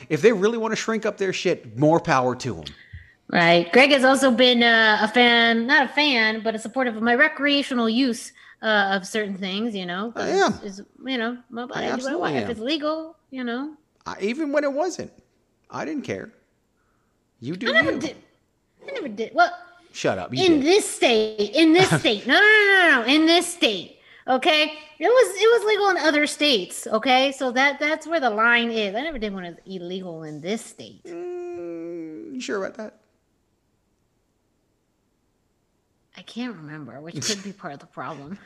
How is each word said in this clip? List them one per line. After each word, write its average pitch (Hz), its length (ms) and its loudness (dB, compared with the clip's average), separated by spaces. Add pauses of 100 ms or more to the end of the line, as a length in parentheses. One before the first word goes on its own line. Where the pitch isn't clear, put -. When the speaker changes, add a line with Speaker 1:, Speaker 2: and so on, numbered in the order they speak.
Speaker 1:
if 151 140 -2
they 233 100 8
really 214 260 0
wanna 220 180 -2
shrink 220 280 -4
up 214 140 -2
their 190 140 -2
shit, 123 440 -4
more 151 240 4
power 131 360 2
to 113 220 -6
'em. 78 60 -14 (680)
Speaker 2:
Right. 170 420 4
Greg 269 180 6
has 269 140 4
also 269 260 4
been, 247 320 4
uh, 226 400 4
a 214 60 0
fan, 233 580 4
not 285 200 4
a - 20 -8
fan, 226 540 0
but 220 120 -2
a 214 40 -8
supportive 233 380 -4
of 214 60 -6
my 240 120 4
recreational 285 760 0
use, 233 440 0 (300)
uh, 208 300 2
of 196 140 -2
certain 202 300 -6
things, 202 380 -6
you 190 100 -6
know. 190 300 -6
'cause 202 100 -6
Speaker 1:
I - 40 -4
am. 359 240 2 (100)
Speaker 2:
It's, 196 160 -14
it's, - 100 -20 (160)
you 254 140 -4
know, 233 180 -4 (140)
my 240 160 -10
body, - 140 -10
Speaker 1:
I - 20 -6
Speaker 2:
do - 60 -4
what - 20 -4
I - 40 -4
Speaker 1:
absolutely 269 260 -4
Speaker 2:
want. 311 160 -4
Speaker 1:
am. 233 80 -2
Speaker 2:
If - 60 -6
it's 214 100 -8
legal, 311 560 -6 (140)
you 262 140 -10
know. 262 320 -8 (300)
Speaker 1:
I, - 140 -10
even 277 320 -4
when 294 120 0
it 277 80 0
wasn't, 320 380 -4 (600)
I 135 140 -8
didn't 285 200 -8
care. - 260 -8 (1080)
You 147 160 -10
do 262 140 -6
Speaker 2:
I - 20 -2
never 622 200 2
Speaker 1:
you. - 60 -4
Speaker 2:
did. 285 180 -8 (720)
I 554 40 -12
never 403 160 -8
did. 214 260 -8
Well, 339 160 2 (420)
Speaker 1:
Shut 110 260 -2
up. 87 140 -8
You 370 120 0
Speaker 2:
in 320 160 6
Speaker 1:
did. 262 60 0
Speaker 2:
this 392 220 4
state, 220 640 0
in 320 180 6
this 370 180 6
Speaker 1:
<laughs> - 100 2
Speaker 2:
state. 208 280 -2
No, 277 60 4
no, 359 60 6
no, 415 380 6 (120)
no, 254 100 4
no. 220 120 -4
In 311 140 4
this 339 200 4
state. 202 520 -4 (300)
Okay? 302 500 0 (200)
It 330 100 0
was, 453 280 4
it 440 240 4
was 392 60 -8
legal 403 240 2
in 359 80 0
other 294 280 2
states. 269 600 -2
Okay? 254 460 2
So 269 200 -4
that, 269 280 2
that's 302 260 -4
where 320 140 -2
the 247 100 0
line 233 400 2
is. 214 240 -4
I 233 80 -4
never 302 160 -8
did 208 160 -6
when 185 100 -10
it 170 120 -14
was - 200 -16
illegal 175 460 -10
in 151 180 -12
this 202 240 -6
state. - 400 -20
Speaker 1:
Mm, 339 1300 -12
you 254 60 -10
sure 208 240 -8
about - 140 -12
that? 214 220 -16 (3250)
Speaker 2:
I 180 60 -20
can't 233 340 -10
remember, 147 440 -16
which 156 260 -10
could 202 160 -6
be 196 100 -14
part 160 220 -14
of 131 60 -20
the - 60 -20
problem. 139 600 -14